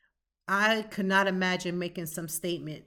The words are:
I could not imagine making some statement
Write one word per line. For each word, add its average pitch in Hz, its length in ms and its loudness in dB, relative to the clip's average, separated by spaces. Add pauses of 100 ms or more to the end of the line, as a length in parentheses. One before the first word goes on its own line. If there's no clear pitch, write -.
(460)
I 214 360 4
could 208 240 -2
not 190 200 4
imagine 180 520 0
making 175 260 -6
some 165 240 -8
statement 156 580 -6